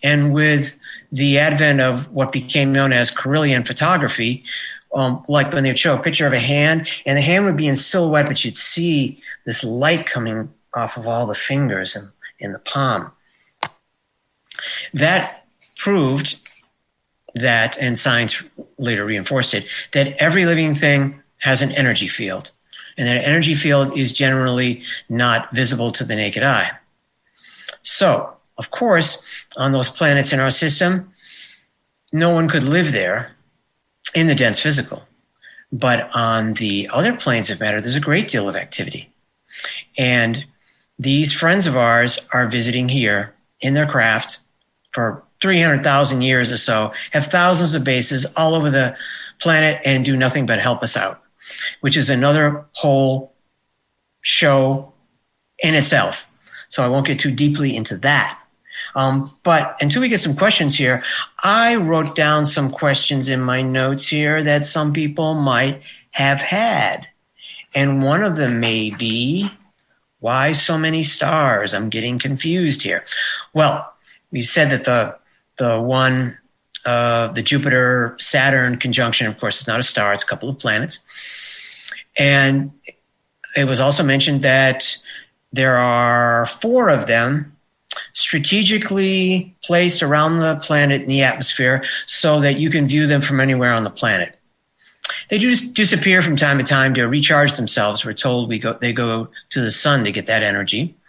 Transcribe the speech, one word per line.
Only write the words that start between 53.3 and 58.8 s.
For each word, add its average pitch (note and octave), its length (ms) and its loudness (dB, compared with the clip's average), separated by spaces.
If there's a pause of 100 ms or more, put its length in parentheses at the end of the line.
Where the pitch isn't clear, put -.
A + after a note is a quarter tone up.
show C3+ 720 2 (680)
in D#3 160 0
itself. C#3+ 520 0 (420)
So C3+ 160 -2
I B2 40 2
won't C3+ 180 0
get C#3+ 120 -2
too C#3+ 140 -2
deeply D3 420 0
into A2 240 -8
that. C3+ 400 0 (560)